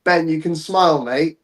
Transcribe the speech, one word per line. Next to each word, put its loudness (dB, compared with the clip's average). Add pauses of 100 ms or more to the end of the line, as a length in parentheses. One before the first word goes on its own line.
Ben, 2
you -2
can -4
smile, 2
mate. -2